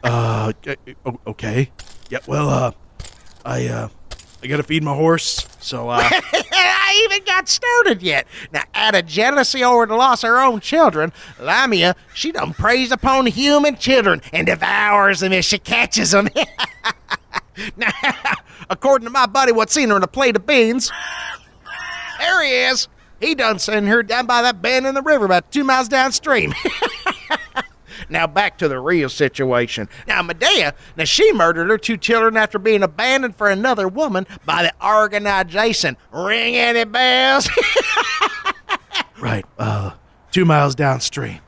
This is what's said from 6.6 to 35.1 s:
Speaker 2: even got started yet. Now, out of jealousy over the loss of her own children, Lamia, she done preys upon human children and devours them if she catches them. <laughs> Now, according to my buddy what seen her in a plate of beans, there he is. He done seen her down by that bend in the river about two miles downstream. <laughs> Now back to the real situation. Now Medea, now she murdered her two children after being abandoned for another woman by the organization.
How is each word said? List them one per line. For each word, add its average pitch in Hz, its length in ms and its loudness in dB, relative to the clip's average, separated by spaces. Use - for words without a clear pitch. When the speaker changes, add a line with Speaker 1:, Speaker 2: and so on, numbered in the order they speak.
Speaker 2:
even 392 160 -4
got 381 240 -2
started 466 540 0
yet. 151 240 -2
Now, 147 120 -4
out 214 200 0
of 180 120 2
jealousy 254 580 0
over 240 220 4
the 214 80 -4
loss 247 300 2
of 233 40 0
her 240 140 4
own 247 180 2
children, 175 520 2
Lamia, 180 560 0
she 320 200 -6
done - 200 -6
preys 240 400 0
upon 269 340 2
human 285 500 2
children 208 440 2
and 165 140 -2
devours 196 760 2
them 190 120 0
if 185 140 0
she 202 120 0
catches 226 520 -2
them. 202 240 4
<laughs> - 40 0
Now, 214 160 -2
according 262 380 2
to 240 60 -10
my 262 140 2
buddy 247 260 2
what 220 180 2
seen 262 200 2
her 208 60 4
in 190 60 2
a 175 60 -2
plate 262 260 2
of 196 100 0
beans, 240 460 2
there 339 240 2
he 277 80 0
is. 254 380 0
He 311 160 0
done 220 240 0
seen 208 260 0
her 233 160 4
down 226 240 -2
by 240 160 2
that 233 180 0
bend 254 260 0
in 269 100 -2
the 277 60 -2
river 285 220 2
about 185 280 2
two 294 100 0
miles 262 260 2
downstream. 262 680 0
<laughs> - 60 -10
Now 165 160 0
back 190 320 -2
to 170 100 0
the 135 100 -2
real 147 300 0
situation. 123 800 -2
Now 202 140 0
Medea, 170 540 0
now 160 80 -2
she 427 280 4
murdered 170 380 2
her 220 80 2
two 226 180 -4
children 226 400 2
after 214 220 0
being 208 240 2
abandoned 240 520 0
for 208 140 0
another 208 400 0
woman 196 380 -2
by 165 200 0
the 165 100 0
organization. 202 1120 0